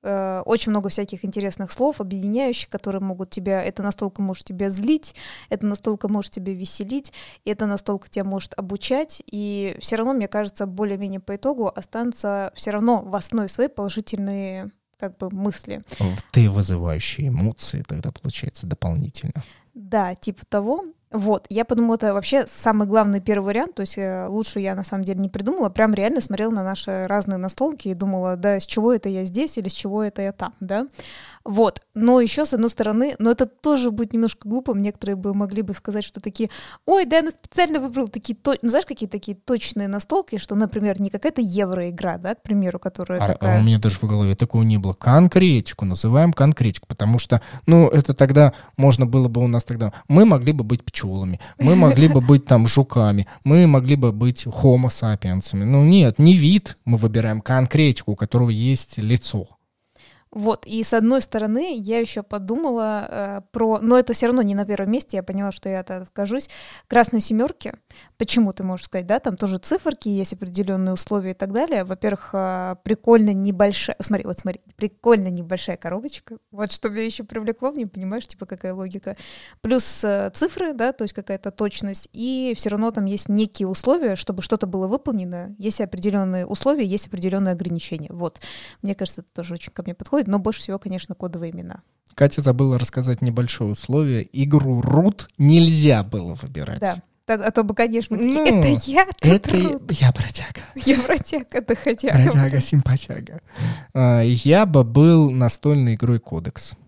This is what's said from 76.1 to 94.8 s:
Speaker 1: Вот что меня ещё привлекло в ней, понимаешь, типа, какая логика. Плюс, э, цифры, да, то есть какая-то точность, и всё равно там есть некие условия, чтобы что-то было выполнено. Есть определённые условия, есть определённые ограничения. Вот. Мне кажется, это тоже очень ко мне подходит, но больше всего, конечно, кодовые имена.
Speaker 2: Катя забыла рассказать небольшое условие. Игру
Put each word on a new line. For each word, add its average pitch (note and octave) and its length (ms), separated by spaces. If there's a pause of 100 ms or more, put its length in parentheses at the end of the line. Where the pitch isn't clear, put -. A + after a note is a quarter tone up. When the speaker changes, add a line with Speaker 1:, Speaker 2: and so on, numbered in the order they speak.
Speaker 1:
Вот G#3 220
что - 160
меня G#3+ 160
ещё A3+ 180
привлекло A3+ 480
в D4 60
ней, A#3+ 100
понимаешь, F#3+ 400
типа, - 180
какая F#3 280
логика. F#3+ 420 (460)
Плюс, A#3 420
э, G3+ 300
цифры, E4 400
да, A#3+ 180
то B3+ 140
есть G3+ 80
какая-то G3 380
точность, G3+ 600
и B3+ 440
всё - 120
равно G#3+ 220
там G#3+ 140
есть G3+ 240
некие G#3 400
условия, B3+ 480
чтобы F#3 260
что-то G#3 240
было F#3 200
выполнено. F#3+ 680
Есть G#3 240
определённые F#3+ 640
условия, C4+ 400
есть G3 220
определённые F#3+ 460
ограничения. E3 580
Вот. E3+ 300 (420)
Мне G3 100
кажется, F#3+ 280
это - 120
тоже F3 200
очень - 180
ко - 120
мне F3 120
подходит, C4+ 320
но G3 120
больше G#3+ 220
всего, G3 180
конечно, F#3 360
кодовые E3+ 360
имена. E3+ 300 (340)
Speaker 2:
Катя C#3+ 260
забыла C3 380
рассказать B2+ 420
небольшое A#2+ 500
условие. C3 640
Игру C#3 480